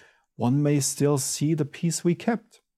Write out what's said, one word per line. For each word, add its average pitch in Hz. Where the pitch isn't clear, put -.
"one 127
may 147
still 139
see 147
the 156
peace -
we 175
kept." -